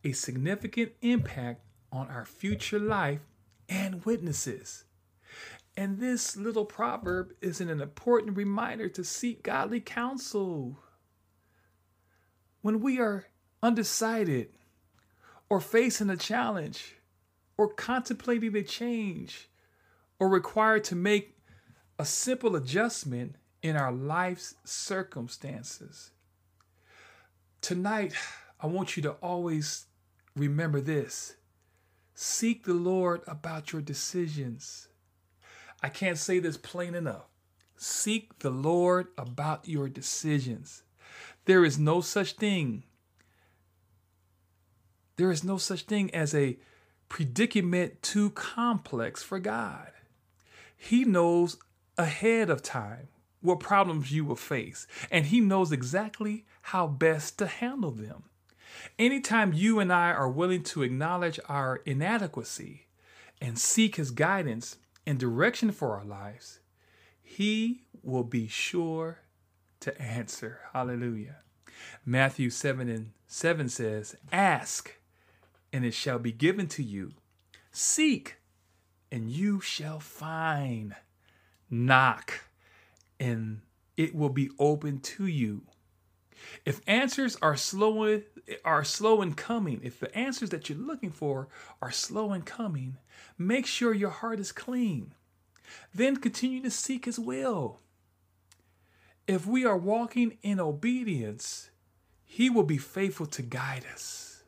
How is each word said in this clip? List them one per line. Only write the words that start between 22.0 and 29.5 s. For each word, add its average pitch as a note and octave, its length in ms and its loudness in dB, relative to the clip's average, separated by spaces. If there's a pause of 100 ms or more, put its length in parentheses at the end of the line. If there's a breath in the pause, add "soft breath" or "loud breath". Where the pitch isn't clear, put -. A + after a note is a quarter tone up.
simple B3 520 0
adjustment C#3 800 -2 (260)
in D#3+ 140 0
our C3 160 0
life's E3+ 720 -4
circumstances, - 1500 -8 (1500 soft breath)
tonight, F#3 540 -2 (460 loud breath)
I D#3 60 -4
want F3+ 300 -2
you E3 80 -2
to C#3+ 80 -2
always F3 720 -4 (480)